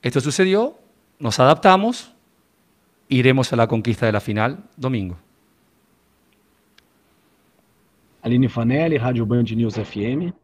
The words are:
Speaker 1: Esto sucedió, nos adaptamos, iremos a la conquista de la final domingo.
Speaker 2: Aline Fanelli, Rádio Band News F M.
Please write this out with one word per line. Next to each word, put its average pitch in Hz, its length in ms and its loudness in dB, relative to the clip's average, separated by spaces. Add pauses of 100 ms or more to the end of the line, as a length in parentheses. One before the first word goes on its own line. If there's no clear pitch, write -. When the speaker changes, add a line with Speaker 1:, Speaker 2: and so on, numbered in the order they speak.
Speaker 1:
Esto 131 200 -2
sucedió, 190 540 0 (440)
nos - 200 -4
adaptamos, 185 760 4 (960)
iremos 131 420 4
a 135 40 -2
la 117 120 4
conquista 113 380 -2
de 110 60 2
la 104 80 0
final 110 380 -2 (180)
domingo. 107 420 -6 (3000)
Speaker 2:
Aline 123 280 0
Fanelli, 143 480 -2
Rádio 120 280 -4
Band 120 180 0 (120)
News 113 220 -4
F 104 260 -8
M. 151 300 -6 (100)